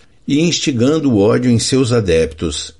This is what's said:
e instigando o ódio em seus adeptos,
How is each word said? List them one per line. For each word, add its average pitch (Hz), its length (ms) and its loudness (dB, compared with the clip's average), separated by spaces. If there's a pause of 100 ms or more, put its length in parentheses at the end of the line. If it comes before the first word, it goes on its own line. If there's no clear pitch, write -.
(260)
e 143 140 0
instigando 147 720 0
o 104 80 2
ódio 123 320 2
em 117 80 2
seus 131 320 0
adeptos, 82 880 -2